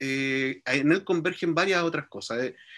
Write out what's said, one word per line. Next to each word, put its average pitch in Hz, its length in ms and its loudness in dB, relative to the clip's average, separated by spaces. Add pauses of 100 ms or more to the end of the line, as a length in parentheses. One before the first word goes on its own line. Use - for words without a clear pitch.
eh, 135 640 -2
en 139 260 2
él 190 140 2
convergen 170 500 0
varias 180 300 2
otras 160 240 -2
cosas. 117 340 -6
Eh, 127 140 -6 (220)